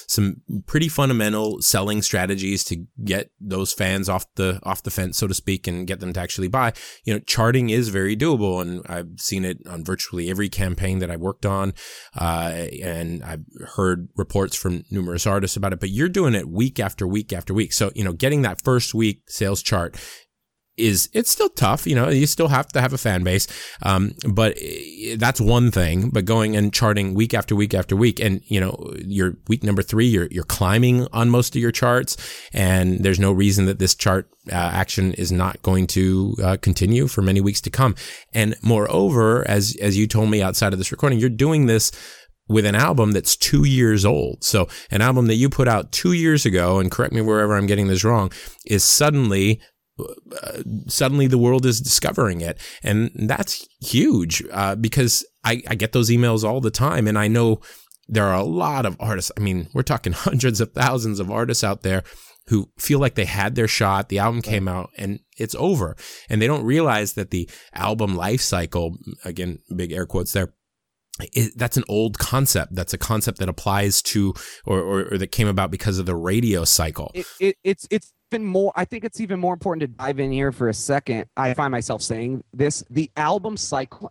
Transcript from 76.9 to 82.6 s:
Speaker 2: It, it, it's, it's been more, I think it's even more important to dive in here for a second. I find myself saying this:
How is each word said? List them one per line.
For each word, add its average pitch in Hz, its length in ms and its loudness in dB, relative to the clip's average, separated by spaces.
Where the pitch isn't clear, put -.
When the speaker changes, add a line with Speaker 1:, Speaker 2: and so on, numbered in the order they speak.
Speaker 2:
It, 180 120 -8
it, 190 220 0
it's, 190 280 -2
it's - 220 -4
been 220 140 -4
more, 196 300 0
I 180 100 -2
think 214 180 -10
it's 220 160 -8
even 196 200 -4
more 180 140 0
important 170 280 -4
to 147 60 -2
dive 135 320 -6
in 135 120 -2
here 135 220 0
for 120 160 0
a 110 40 0
second. 131 520 -4
I 127 180 0
find 139 180 -2
myself 120 300 -6
saying 120 420 -6
this: 147 360 -2